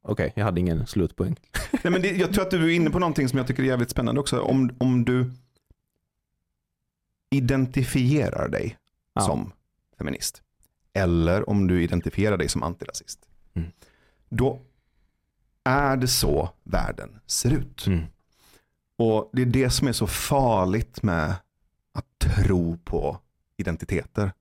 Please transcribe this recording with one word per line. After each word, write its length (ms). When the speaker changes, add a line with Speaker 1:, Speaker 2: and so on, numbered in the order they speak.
Speaker 1:
okej, 320
jag 100
hade 140
ingen 280
slutpoäng. 480
<laughs> 260
Speaker 2:
Nej, 80
men 100
det, 100
jag 220
tror 100
att 80
du 200
är 40
inne 140
på 100
någonting 300
som 80
jag 100
tycker 160
är 40
jävligt 220
spännande 320
också. 200
Om, 380
om 260
du 260
identifierar 1160
dig 280
Speaker 1:
Ja. 80
Speaker 2:
som 300
feminist 440
eller 560
om 180
du 160
identifierar 540
dig 120
som 140
antirasist, 560
Speaker 1:
Mm. 160
Speaker 2:
då 320
är 340
det 100
så 420
världen 600
ser 280
ut. 340
Speaker 1:
Mm. 160
Speaker 2:
Och 360
det 80
är 40
det 240
som 180
är 40
så 160
farligt 960
med 320
att 120
tro 580
på 400
identiteter. 840